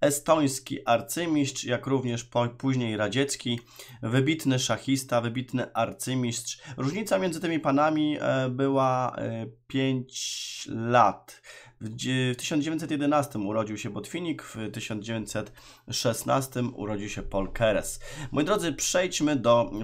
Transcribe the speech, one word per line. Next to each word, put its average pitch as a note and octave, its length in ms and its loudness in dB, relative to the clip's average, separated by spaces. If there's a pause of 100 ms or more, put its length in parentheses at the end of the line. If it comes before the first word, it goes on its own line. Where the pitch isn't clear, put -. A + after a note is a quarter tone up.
estoński C#3+ 880 2
arcymistrz, C#3+ 760 2
jak A#2+ 240 -2
również A#2+ 360 0
po-, A#2+ 240 0
później A#2+ 500 0
radziecki, A#2 640 0 (420)
wybitny C3+ 580 2
szachista, B2+ 640 0
wybitny A#2+ 520 -4
arcymistrz. A#2 880 -2 (160)
Różnica F#3 420 0
między F3 200 -2
tymi E3 200 -2
panami, D3+ 600 2
e, C3 300 0
była, C3 680 2
e, A2+ 280 -4 (220)
pięć - 1040 -4
lat. A2+ 680 4 (400)
W A2 140 -8
dzie-, B2+ 380 0
w A#2+ 40 -6
tysiąc D3+ 260 -2
dziewięćset D#3+ 280 -4
jedenastym C#3+ 560 2
urodził G#2+ 300 -2
się A2 120 -8
Botwinik, C3+ 540 -6
w A2 280 -8
tysiąc A2 340 -6
dziewięćset A2+ 460 -4 (400)
szesnastym B2+ 840 0
urodził G#2 340 -4
się F#2+ 140 -6
Paul F#2+ 280 -2
Keres. G#2+ 480 0 (320)
Moi D3 140 2
drodzy, F3 280 0
przejdźmy F3+ 640 2
do A#2+ 360 4 (120)